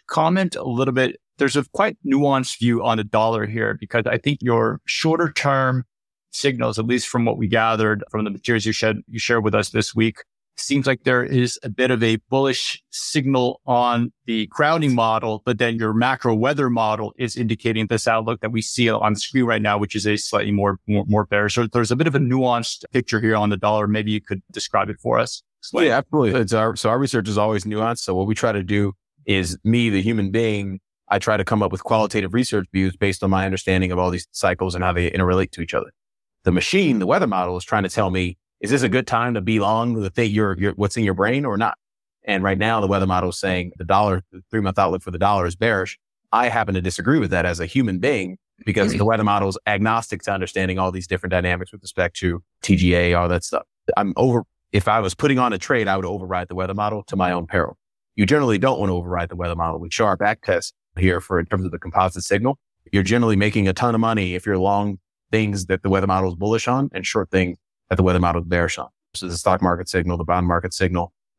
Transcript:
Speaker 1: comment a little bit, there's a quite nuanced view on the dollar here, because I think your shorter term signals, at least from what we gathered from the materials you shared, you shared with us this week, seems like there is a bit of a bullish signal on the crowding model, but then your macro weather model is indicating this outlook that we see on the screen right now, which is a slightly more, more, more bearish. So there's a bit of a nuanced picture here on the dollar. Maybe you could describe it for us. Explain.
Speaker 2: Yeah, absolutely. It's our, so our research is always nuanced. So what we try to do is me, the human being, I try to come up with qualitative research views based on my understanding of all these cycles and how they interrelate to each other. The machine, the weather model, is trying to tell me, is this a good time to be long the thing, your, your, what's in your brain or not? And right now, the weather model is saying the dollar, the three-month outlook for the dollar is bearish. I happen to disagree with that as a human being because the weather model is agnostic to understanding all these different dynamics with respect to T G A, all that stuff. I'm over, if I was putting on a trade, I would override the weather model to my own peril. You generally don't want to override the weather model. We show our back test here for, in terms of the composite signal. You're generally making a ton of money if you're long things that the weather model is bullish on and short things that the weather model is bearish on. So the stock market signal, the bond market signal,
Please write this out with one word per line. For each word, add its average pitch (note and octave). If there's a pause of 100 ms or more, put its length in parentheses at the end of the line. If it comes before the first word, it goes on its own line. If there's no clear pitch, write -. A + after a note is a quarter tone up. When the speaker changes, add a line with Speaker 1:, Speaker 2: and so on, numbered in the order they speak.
Speaker 1:
comment E3+
a -
little B2+
bit, B2+ (200)
there's C#3
a C3+
quite G3 (100)
nuanced C3+
view A#2+
on A2+
the G#2+
dollar A2
here, G#2+
because A2+
I A#2+
think C#3+
your A#2
shorter E3
term C3 (480)
signals, A#2+
at A2+
least A#2+
from A#2+
what A2+
we A2
gathered A2
from G#2+
the G#2+
materials G#2
you A2+
shared, G#2+ (120)
you A2+
shared A#2
with G#2+
us G#2
this -
week, A2 (380)
seems C#3
like C3
there B2
is B2
a B2+
bit B2+
of A#2+
a A2+ (120)
bullish C3+
signal C3
on A#2+ (140)
the A2
crowding D3+
model, A2
but A#2+
then A#2
your A2
macro A#2+
weather C3
model G#2+
is B2
indicating A2
this A2+
outlook A2+
that A2
we A2+
see A#2
on G#2+
the G2+
screen B2+
right A2
now, G#2
which G#2
is G2+
a G#2
slightly G#2
more, G2+
more, G#2
more G#2
bearish. G#2
So A#2+
there's A#2
a B2
bit D3+
of D3
a C#3+
nuanced B2
picture A2+
here A2
on G#2
the G#2
dollar. G#2
Maybe G#2+
you G#2+
could G2 (100)
describe G2+
it -
for A#2+
us. A#2+ (200)
Explain. -
Speaker 2:
Yeah, A#2+
absolutely. C3
It's F#2+
our, A2
so -
our A#2+
research A#2+
is G2+
always G#2
nuanced. G#2+
So -
what F#2+
we G#2+
try A#2
to G2+
do G2+ (340)
is F#2+
me, A#2
the F#2+
human G#2
being, G2+ (260)
I G2+
try G#2+
to F#2+
come G#2+
up F#2
with F#2
qualitative G#2
research A#2
views F#2
based G2+
on G2
my F#2+
understanding F#2+
of F2+
all F2+
these F2
cycles F2+
and F2+
how F2+
they F2
interrelate F#2
to F2
each E2
other. - (520)
The F#2
machine, B2+
the F#2
weather E3
model, F2+
is F2+
trying G#2+
to F2+
tell G2+
me, F2+ (240)
is G#2
this C3+
a B2
good B2
time A#2+
to G#2+
be G#2+
long A2
the G2+
thing, A2+
your, G2+
your, G2
what's G2+
in A#2
your G2
brain A#2
or G#2
not? G#2+ (480)
And G2
right G2
now, A2
the G2
weather F#2+
model F#2
is -
saying F2+
the F2
dollar, F#2+
the F#2 (100)
three-month G#2
outlook F#2
for -
the F2+
dollar G2
is F2+
bearish. G2+ (340)
I A#2+
happen G#2+
to F#2
disagree F#2
with F2+
that F2
as E2+
a E2+
human G2+
being G2 (280)
because G#2
the G2+
weather A2
model G2+
is F#2+
agnostic G#2+
to G#2
understanding F#2
all F#2
these F#2
different F2+
dynamics F2+
with G#2
respect -
to E2+ (180)
T G2
G F#2
A, F2
all F2
that F2
stuff. - (340)
I'm G2+
over, A#2+ (280)
if G2+
I A2
was G2
putting C#3
on B2
a G2
trade, A2+
I F#2+
would F#2
override F2+
the F2+
weather F#2
model G#2
to -
my F2+
own F2
peril. - (380)
You G#2
generally B2+
don't B2
want G2
to F2+
override F2
the -
weather F2
model. E2
We E2
show A2+
our F#2+
back G#2
test F2 (240)
here F2
for, F#2
in E2+
terms F#2+
of E2+
the -
composite F#2
signal. A2 (320)
You're G2+
generally A2+
making G2+
a F#2
ton A#2
of A2+
money G#2
if F2+
you're G2+
long G2+ (340)
things G2+
that F#2+
the G2+
weather F#2+
model F#2+
is F2
bullish G#2+
on C#3
and F#2
short G2
things F2+ (320)
that -
the F#2
weather F2+
model F2
is F2
bearish F2
on. C2 (260)
So F#2+
the E2+
stock F#2+
market F2+
signal, F2
the F2
bond F2
market F2
signal, F2+ (260)